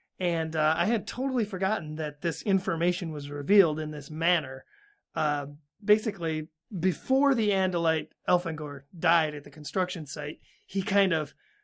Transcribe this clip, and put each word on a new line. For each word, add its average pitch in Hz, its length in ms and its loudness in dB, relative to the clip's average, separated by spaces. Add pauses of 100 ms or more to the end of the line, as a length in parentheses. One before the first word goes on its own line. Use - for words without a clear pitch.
(200)
And, 165 360 -2
uh, 156 220 2
I 175 80 2
had 220 220 0
totally 254 380 -2
forgotten 185 500 -4
that 151 260 -6
this 165 220 -4
information 175 680 0
was 143 180 -8
revealed 156 500 4
in 151 120 -4
this 143 180 -10
manner. 151 560 -2 (500)
Uh, 147 320 -2 (360)
basically, 185 640 2 (320)
before 262 560 2
the 214 140 2
Andalite 175 600 0 (180)
Elfangor 151 560 -2 (140)
died 160 380 2
at 143 80 -10
the 143 60 -16
construction 165 560 -4
site, 147 340 -10 (260)
he 196 160 -4
kind 196 320 2
of 156 200 -2 (300)